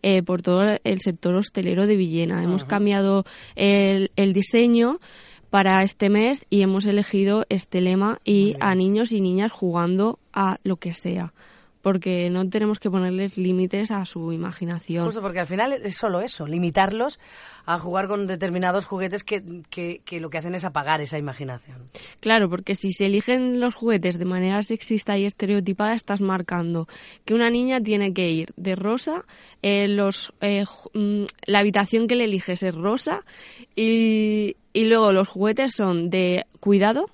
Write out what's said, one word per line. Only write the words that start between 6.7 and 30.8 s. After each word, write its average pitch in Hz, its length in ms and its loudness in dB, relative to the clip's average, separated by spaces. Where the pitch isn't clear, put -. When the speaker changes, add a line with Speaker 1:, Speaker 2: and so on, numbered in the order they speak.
Speaker 1:
elegido 202 640 2
este 180 320 -2
lema 190 420 2
y - 80 2
Speaker 2:
Muy 165 200 6
bien. 147 100 -6
Speaker 1:
a 196 140 2
niños 208 360 2
y 208 80 0
niñas 190 320 0
jugando 180 680 0
a 196 320 0
lo 190 120 -2
que 170 180 -8
sea, 180 400 -6
porque 180 480 0
no 185 180 -2
tenemos 214 300 -2
que 208 120 -4
ponerles 185 460 -2
límites 185 540 0
a 202 160 -4
su 165 260 -8
imaginación. 170 760 -6
Speaker 2:
Justo, 220 160 -4
porque 185 180 -6
al 175 60 -4
final 208 260 -2
es 208 240 -6
solo 185 240 -2
eso, 214 260 -8
limitarlos 190 720 0
a 170 120 -2
jugar 180 300 -2
con 202 180 -4
determinados 180 580 -2
juguetes 190 400 -6
que, 202 180 -6
que, 175 340 -10
que 170 160 -12
lo 160 80 -10
que 160 100 -8
hacen 175 160 -8
es 180 100 -8
apagar 151 360 -2
esa 147 180 -6
imaginación. 131 680 -10
Speaker 1:
Claro, 220 300 4
porque 190 240 -4
si 196 160 -4
se 196 160 -2
eligen 247 540 0
los 240 140 0
juguetes 180 440 0
de 175 60 -4
manera 185 380 0
sexista 214 560 -4
y 196 60 0
estereotipada, 202 720 -2
estás 202 260 -4
marcando 175 680 -2
que 214 100 -2
una 233 140 2
niña 247 320 0
tiene 202 320 0
que 180 180 0
ir 160 260 -2
de 185 200 -4
rosa, 247 480 -4
eh, 202 260 2
los, 202 520 -2
eh, 202 260 0
ju-, - 280 -18